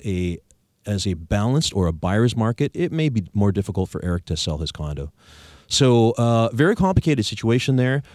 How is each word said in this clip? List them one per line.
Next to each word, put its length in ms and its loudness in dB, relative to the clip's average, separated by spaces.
a, 340 -4
as 220 -4
a 80 -2
balanced 600 -2
or 120 2
a 80 0
buyer's 420 0
market, 380 -2
it 180 -4
may 160 0
be 240 -2
more 200 2
difficult 360 -2
for 160 -8
Eric 220 -4
to 100 -4
sell 220 -4
his 120 -6
condo. 400 -8
So, 440 4
uh, 400 2
very 240 2
complicated 500 2
situation 480 0
there. 300 0